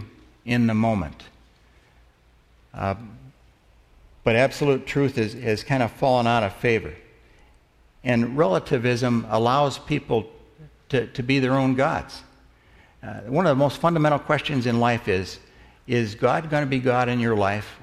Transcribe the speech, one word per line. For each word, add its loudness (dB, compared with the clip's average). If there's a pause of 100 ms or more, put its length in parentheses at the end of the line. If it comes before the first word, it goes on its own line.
(460)
in 2
the 2
moment. -2 (1500)
Uh, -4 (1300)
but 2
absolute 2
truth 0
is, -2
has -4
kind 0
of -2
fallen 2
out 2
of -2
favor. 0 (1120)
And 0
relativism 0
allows 2
people -2 (640)
to, 0
to -8
be 0
their 2
own 2
gods. -2 (800)
Uh, -12
one 0
of 4
the 2
most 0
fundamental 2
questions -2
in 0
life 0
is, -2 (480)
is -2
God 0
gonna 0
be -2
God 2
in 0
your 0
life, -2